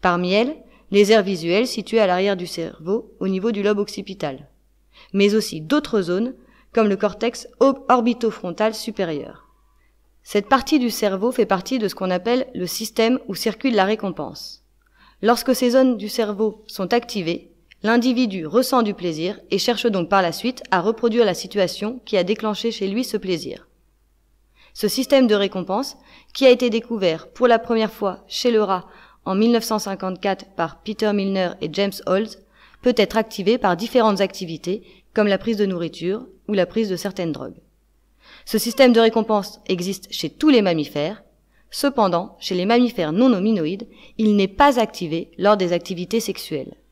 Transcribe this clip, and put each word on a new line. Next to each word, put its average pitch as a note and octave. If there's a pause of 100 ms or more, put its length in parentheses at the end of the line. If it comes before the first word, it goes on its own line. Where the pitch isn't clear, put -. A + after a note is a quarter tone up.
Parmi F3+
elles, B3+ (340)
les G3+
aires A3
visuelles F#3
situées A3
à G#3
l'arrière F#3+
du F3
cerveau, E3+
au F#3+
niveau F#3+
du G#3
lobe G#3
occipital, F#3+ (640)
mais G3+
aussi G3+
d'autres A#3+
zones, F#3+ (400)
comme A3
le G3
cortex G#3+ (120)
ob-, C4+ (100)
orbitofrontal A3
supérieur. E3 (760)
Cette -
partie C4+
du A#3+
cerveau G#3
fait A#3+
partie G3
de G#3+
ce F3+
qu'on F#3
appelle A3+
le F3+
système A3+
où G3
circule A3+
la F#3+
récompense. F#3+ (600)
Lorsque A#3
ces B3
zones B3+
du G3+
cerveau G#3+
sont F#3+
activées, G3+ (320)
l'individu A3+
ressent A#3+
du G#3
plaisir F3 (100)
et G3
cherche A#3+
donc F#3
par G3
la E3+
suite B3
à F3+
reproduire A3+
la F#3+
situation G3+
qui G3+
a F3+
déclenché G#3+
chez G3
lui G#3
ce A#3+
plaisir. F3 (1120)
Ce G#3+
système C4
de G#3+
récompense, G3 (380)
qui C4+
a C4
été B3
découvert G#3
pour -
la A#3
première A3+
fois F#3+
chez -
le A3
rat F#3 (380)
en F#3+
mille A3
neuf A3+
cent G#3+
cinquante-quatre F#3+
par -
Peter G#3+
Milner G3 (100)
et E3
James G3 (100)
Olds, G#3 (460)
peut B3
être G#3+
activé A3
par F3+
différentes G#3+
activités, F#3 (320)
comme G#3
la F#3+
prise A3
de G#3
nourriture F3+ (200)
ou G#3
la F#3
prise G#3+
de F3+
certaines F3+
drogues. B2 (840)
Ce -
système A#3+
de A3+
récompense A3
existe F#3
chez -
tous D4+
les B3
mammifères. E3 (460)
Cependant, G3
chez -
les F3+
mammifères A3
non B3
hominoïdes, G3 (300)
il G#3+
n'est G3
pas C4
activé E3+
lors G3+
des F3+
activités F3
sexuelles. - (180)